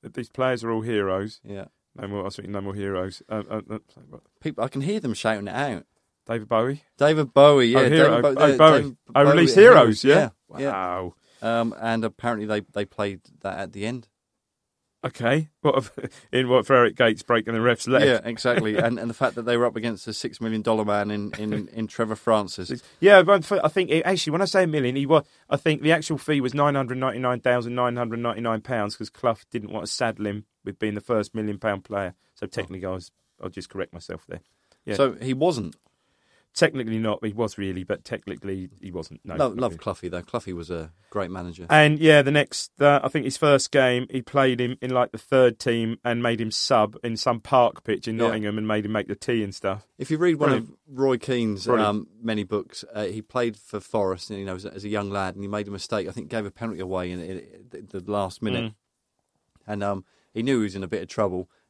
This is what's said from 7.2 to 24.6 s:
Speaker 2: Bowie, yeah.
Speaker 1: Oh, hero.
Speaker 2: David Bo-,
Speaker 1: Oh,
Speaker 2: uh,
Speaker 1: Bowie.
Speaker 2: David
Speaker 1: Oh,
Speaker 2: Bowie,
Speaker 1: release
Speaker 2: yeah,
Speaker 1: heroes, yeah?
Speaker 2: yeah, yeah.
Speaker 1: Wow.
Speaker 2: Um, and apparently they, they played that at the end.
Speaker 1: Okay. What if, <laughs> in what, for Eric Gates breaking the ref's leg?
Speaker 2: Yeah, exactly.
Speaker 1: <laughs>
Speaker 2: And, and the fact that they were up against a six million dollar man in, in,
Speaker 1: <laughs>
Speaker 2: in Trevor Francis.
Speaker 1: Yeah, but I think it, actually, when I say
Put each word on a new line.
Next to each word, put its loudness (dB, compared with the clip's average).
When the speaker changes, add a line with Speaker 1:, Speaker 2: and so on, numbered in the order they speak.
Speaker 2:
Bowie, 10
yeah. 6
Speaker 1:
Oh, 6
hero. 6
Speaker 2:
David -
Bo-, 4
Speaker 1:
Oh, 8
Speaker 2:
uh, 0
Speaker 1:
Bowie. 10
Speaker 2:
David -8
Speaker 1:
Oh, -20
Speaker 2:
Bowie, 8
Speaker 1:
release 6
Speaker 2:
yeah, 12
Speaker 1:
heroes, 10
yeah? 8
Speaker 2:
yeah, -14
yeah. -2
Speaker 1:
Wow. -4
Speaker 2:
Um, -2
and -2
apparently -4
they, -2
they -4
played -6
that -6
at -10
the -10
end. -10
Speaker 1:
Okay. -2
What 2
if, -6
<laughs> -16
in 0
what, 4
for 4
Eric 4
Gates 2
breaking -2
the -2
ref's 0
leg? 4
Speaker 2:
Yeah, 4
exactly. -2
Speaker 1:
<laughs> 0
Speaker 2:
And, -2
and -6
the -8
fact -2
that -8
they 0
were 2
up -2
against -6
a -10
six -10
million -4
dollar 0
man -2
in, -6
in, -6
Speaker 1:
<laughs> -20
Speaker 2:
in -8
Trevor -6
Francis. -2
Speaker 1:
Yeah, 10
but 2
I 2
think -2
it, 2
actually, -2
when -2
I -2
say 0